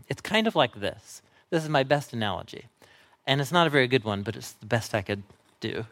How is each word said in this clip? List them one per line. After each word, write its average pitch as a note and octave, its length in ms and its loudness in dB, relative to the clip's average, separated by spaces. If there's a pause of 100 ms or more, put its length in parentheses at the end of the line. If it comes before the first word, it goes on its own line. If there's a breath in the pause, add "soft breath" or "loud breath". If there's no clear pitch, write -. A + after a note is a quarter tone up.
It's - 140 -6
kind A3 240 0
of A3 100 0
like B2 240 2
this. - 420 -8 (280 soft breath)
This E3 120 2
is D#3 60 -6
my C#3+ 140 2
best C#3+ 300 0
analogy. G2+ 520 -6 (640 soft breath)
And C#3 140 2
it's C3+ 120 -2
not E3+ 140 6
a D#3 40 2
very C3+ 180 4
good B2 160 2
one, G2+ 180 -2
but G#2 140 -6
it's - 160 -14
the - 140 -20
best A2+ 280 0
I G#2 80 0
could G2+ 200 -4 (380)
do - 320 -6